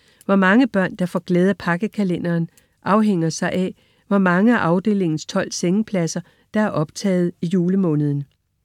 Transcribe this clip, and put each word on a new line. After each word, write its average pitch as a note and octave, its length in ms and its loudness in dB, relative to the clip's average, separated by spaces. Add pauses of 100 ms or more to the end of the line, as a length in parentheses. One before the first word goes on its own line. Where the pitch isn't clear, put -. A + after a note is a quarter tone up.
(240)
Hvor G3 120 2
mange G3 300 4
børn, F#3+ 280 -2
der F3+ 120 -4
får F3 140 -4
glæde F3+ 280 2
af G3 100 -2
pakkekalenderen, F3 920 -4 (320)
afhænger G#3 480 2
så - 160 -4
af, F#3 280 -4 (340)
hvor G3+ 100 2
mange G3 400 2
af - 20 -4
afdelingens F3+ 680 0
tolv - 260 -6
sengepladser, F3+ 680 -2 (340)
der G#3+ 60 0
er G#3+ 80 0
optaget F3 640 -2 (100)
i F3+ 40 -2
julemåneden. E3 800 0 (400)